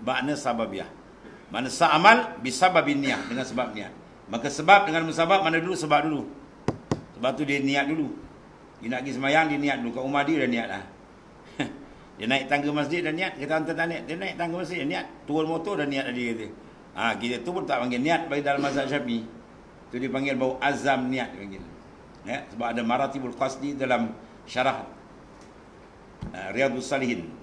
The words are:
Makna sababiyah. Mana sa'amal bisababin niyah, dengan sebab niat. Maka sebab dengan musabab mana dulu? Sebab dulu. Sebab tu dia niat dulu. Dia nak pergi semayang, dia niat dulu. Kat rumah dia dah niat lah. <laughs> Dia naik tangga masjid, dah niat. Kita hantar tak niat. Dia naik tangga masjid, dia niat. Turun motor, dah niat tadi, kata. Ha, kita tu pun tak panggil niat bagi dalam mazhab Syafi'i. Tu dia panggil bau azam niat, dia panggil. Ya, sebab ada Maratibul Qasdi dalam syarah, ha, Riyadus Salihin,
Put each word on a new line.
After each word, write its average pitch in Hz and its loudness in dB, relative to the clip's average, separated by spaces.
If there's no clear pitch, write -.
Makna 127 0
sababiyah. 110 -2
Mana 123 -4
sa'amal 170 6
bisababin 143 4
niyah, 110 0
dengan 120 -4
sebab 120 -4
niat. 101 -8
Maka 120 -2
sebab 185 8
dengan 165 0
musabab 165 4
mana 165 2
dulu? 175 0
Sebab 147 4
dulu. 143 -2
Sebab 123 2
tu 139 -4
dia 143 2
niat 139 2
dulu. 151 -2
Dia 117 -4
nak 127 -2
pergi 135 -6
semayang, 143 4
dia 147 0
niat 143 0
dulu. 120 -4
Kat 131 -4
rumah 143 2
dia 143 2
dah 123 2
niat 113 -2
lah. 98 -6
<laughs> 139 -2
Dia 107 -4
naik 135 2
tangga 143 2
masjid, 147 0
dah 156 -2
niat. 175 -4
Kita 151 0
hantar 151 -4
tak 165 2
niat. 165 -6
Dia 170 -6
naik 190 -6
tangga 170 -4
masjid, 175 -4
dia 139 -2
niat. - -4
Turun 156 0
motor, 165 -2
dah 147 0
niat 135 -2
tadi, 120 -2
kata. 110 -8
Ha, 110 2
kita 117 -4
tu 139 -2
pun 180 -2
tak 131 0
panggil 123 0
niat 160 2
bagi 143 0
dalam 143 2
mazhab 135 0
Syafi'i. 123 0
Tu - -8
dia 131 -2
panggil 135 0
bau 127 0
azam 131 2
niat, 127 -2
dia 90 -12
panggil. 95 -12
Ya, 120 -4
sebab 117 -4
ada 120 0
Maratibul 131 0
Qasdi 135 -4
dalam 120 2
syarah, 127 0
ha, 95 -8
Riyadus 127 0
Salihin, 120 -2